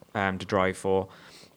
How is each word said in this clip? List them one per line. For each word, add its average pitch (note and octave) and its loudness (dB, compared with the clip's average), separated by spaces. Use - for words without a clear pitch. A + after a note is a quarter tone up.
um, F#2+ 0
to F#2 -8
drive F#2 0
for. F#2+ 0